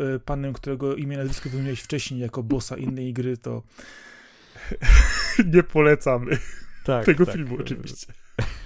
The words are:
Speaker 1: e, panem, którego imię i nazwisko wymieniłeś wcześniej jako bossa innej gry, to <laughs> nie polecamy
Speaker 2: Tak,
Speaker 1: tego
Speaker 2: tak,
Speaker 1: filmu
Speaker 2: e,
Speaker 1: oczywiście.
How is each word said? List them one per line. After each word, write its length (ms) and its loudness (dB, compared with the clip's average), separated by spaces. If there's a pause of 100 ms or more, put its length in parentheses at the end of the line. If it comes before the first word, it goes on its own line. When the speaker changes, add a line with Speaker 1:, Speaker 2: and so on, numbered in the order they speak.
(160)
Speaker 1:
e, 40 -4
panem, 340 -6
którego 420 -6
imię 200 -6
i 20 -8
nazwisko 320 -4
wymieniłeś 300 -4
wcześniej 400 -8
jako 240 -6
bossa 340 -4
innej 360 -6
gry, 240 -4
to 260 -8 (1080)
<laughs> 840 6
nie 100 8
polecamy 760 2 (480)
Speaker 2:
Tak, 200 0
Speaker 1:
tego 200 6
Speaker 2:
tak, 100 -2
Speaker 1:
filmu 200 -6
Speaker 2:
e, 40 -6
Speaker 1:
oczywiście. 540 -10 (520)